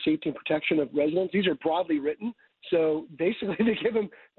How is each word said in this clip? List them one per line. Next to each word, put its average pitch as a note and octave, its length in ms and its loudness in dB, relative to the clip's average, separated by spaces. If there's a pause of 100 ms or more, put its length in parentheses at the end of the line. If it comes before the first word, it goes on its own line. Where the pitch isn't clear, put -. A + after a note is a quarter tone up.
safety D#3 240 0
and C#3 60 -6
protection D#3 440 0
of C#3 140 0
residents. D#3 400 0
These G3 140 2
are D#3+ 80 2
broadly E3 440 0
written. D#3 340 -4 (380)
So D#3+ 340 2 (120)
basically, E3 380 -2
<laughs> - 40 -14
they A3+ 240 4
give A3+ 120 0
him G#3 140 0 (300)